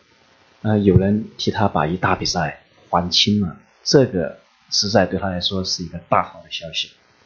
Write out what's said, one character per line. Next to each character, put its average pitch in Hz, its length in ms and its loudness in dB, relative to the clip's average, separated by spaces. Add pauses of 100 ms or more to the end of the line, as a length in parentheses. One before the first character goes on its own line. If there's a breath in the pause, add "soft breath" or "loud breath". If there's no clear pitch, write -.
(600)
呃， 110 160 2
有 98 200 6
人 101 400 2
替 - 140 -2
她 101 180 0
把 76 180 0
一 85 80 -2
大 - 200 0
笔 - 100 -8
债 76 340 -4 (300)
还 87 200 0
清 104 300 2
了， 85 160 -4 (260)
这 135 240 4
个 90 340 -4 (300)
实 - 200 -2
在 104 160 4
对 92 120 -4
她 98 120 -4
来 90 100 -6
说 92 240 -4
是 90 200 -6
一 85 40 -10
个 82 100 -14 (120)
大 101 120 4
好 85 220 -10
的 - 80 -18
消 - 220 -12
息。 - 180 -8 (340)